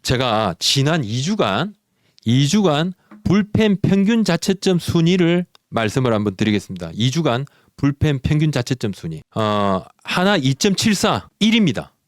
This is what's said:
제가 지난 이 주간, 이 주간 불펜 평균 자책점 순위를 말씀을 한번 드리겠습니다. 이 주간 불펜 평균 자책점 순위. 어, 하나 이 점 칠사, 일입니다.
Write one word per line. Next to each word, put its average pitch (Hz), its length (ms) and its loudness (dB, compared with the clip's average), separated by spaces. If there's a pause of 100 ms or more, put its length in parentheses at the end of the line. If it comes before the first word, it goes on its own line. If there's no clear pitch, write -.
제가 110 580 -2
지난 143 440 0
이 113 180 -4
주간, 165 540 -2 (500)
이 131 220 2
주간 180 460 0 (300)
불펜 202 580 2
평균 196 420 2
자책점 185 560 0
순위를 175 640 2 (240)
말씀을 113 440 0
한번 104 220 0
드리겠습니다. 95 580 -2
이 117 180 0
주간 139 340 -2 (320)
불펜 143 420 0
평균 151 320 0
자책점 123 420 -4
순위. 80 280 -10 (140)
어, 104 480 0 (200)
하나 196 320 0
이 135 200 0
점 196 200 0
칠사, 190 540 -2 (100)
일입니다. 196 560 0 (120)